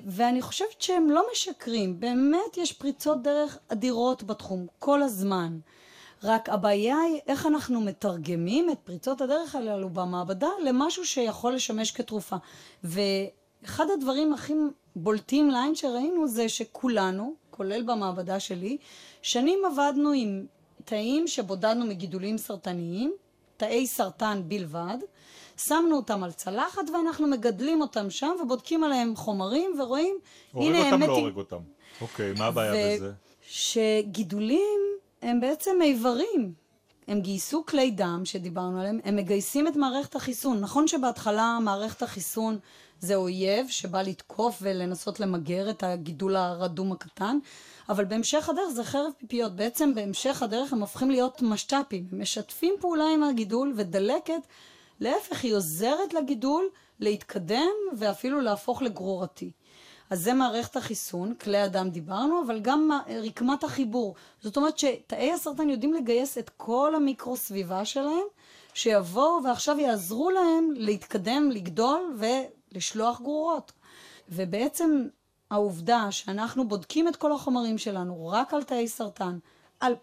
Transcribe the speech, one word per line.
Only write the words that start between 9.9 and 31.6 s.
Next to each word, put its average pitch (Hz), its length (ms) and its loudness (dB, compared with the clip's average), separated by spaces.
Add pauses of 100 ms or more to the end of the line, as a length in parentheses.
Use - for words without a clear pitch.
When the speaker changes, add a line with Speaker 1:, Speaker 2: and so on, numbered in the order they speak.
Speaker 1:
למשהו 302 420 2
שיכול 240 480 0
לשמש 226 380 -2
כתרופה. 214 440 -6 (480)
ואחד 196 1080 -2
הדברים 294 400 2
הכי 285 200 -4 (420)
בולטים 220 540 2
לעין 269 260 2
שראינו 302 520 0
זה 226 220 0
שכולנו, 220 840 -2 (180)
כולל 202 320 -4
במעבדה 190 560 -2
שלי, 196 380 -6 (440)
שנים 302 440 2
עבדנו 285 460 2
עם 202 340 0 (400)
תאים 247 420 0
שבודדנו 214 580 0
מגידולים 190 520 -4
סרטניים, 185 760 -4 (440)
תאי 233 300 0
סרטן 208 600 -2
בלבד, 175 500 -6 (600)
שמנו 320 380 4
אותם 208 280 -2
על 175 80 -6
צלחת 254 500 -4 (120)
ואנחנו 320 340 0
מגדלים 254 540 2
אותם 214 280 -2
שם 277 220 -2 (120)
ובודקים 285 400 0
עליהם 247 320 2
חומרים 220 640 0
ורואים, 285 360 0 (360)
Speaker 2:
הורג - 160 2
Speaker 1:
הנה 330 120 6
Speaker 2:
אותם, 285 140 6
Speaker 1:
הם 277 80 8
Speaker 2:
לא 302 60 6
Speaker 1:
מתים. - 160 4
Speaker 2:
הורג - 140 -4
אותם. 98 200 -6 (440)